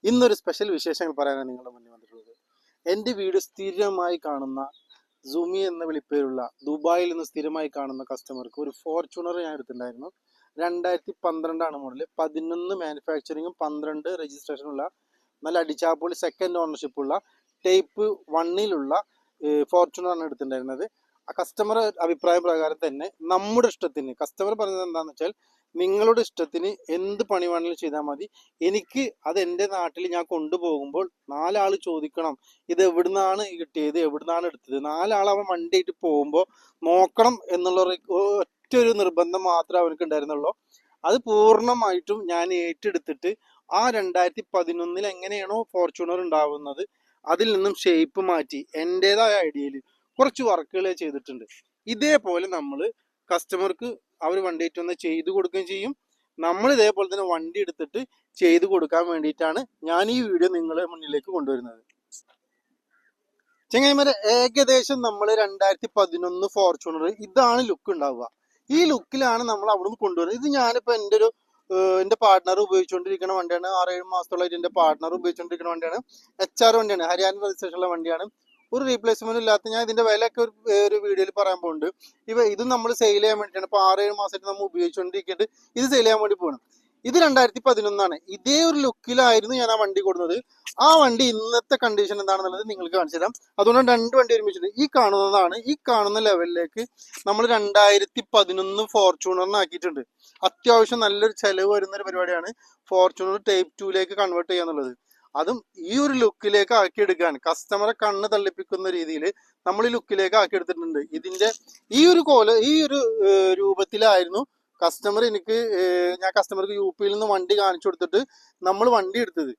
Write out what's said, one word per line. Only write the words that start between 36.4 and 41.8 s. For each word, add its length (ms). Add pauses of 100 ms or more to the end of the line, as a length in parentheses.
നോക്കണം 540 (120)
എന്നുള്ള 320
ഒരു, 140 (180)
ഒറ്റ 640
ഒരു 160
നിർബന്ധം 500
മാത്രമേ 380
അവനക്ക് 240
ഉണ്ടായിരുന്നുള്ളൂ. 460 (520)
അത് 220
പൂർണ്ണമായിട്ടും 1040